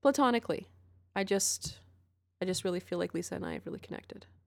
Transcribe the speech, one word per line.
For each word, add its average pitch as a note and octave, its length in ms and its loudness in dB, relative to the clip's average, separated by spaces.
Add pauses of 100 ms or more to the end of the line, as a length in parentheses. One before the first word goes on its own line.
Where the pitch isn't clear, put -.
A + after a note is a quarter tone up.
Platonically. B3+ 640 4 (480)
I G3 80 0
just, - 560 0 (600)
I F#3 40 -2
just F#3 180 -2
really F3+ 160 0
feel F3+ 200 -6
like F3 140 -2
Lisa F3+ 220 -4
and F#3 100 -4
I E3 80 -4
have - 120 -8
really - 140 -8
connected. - 460 -12 (220)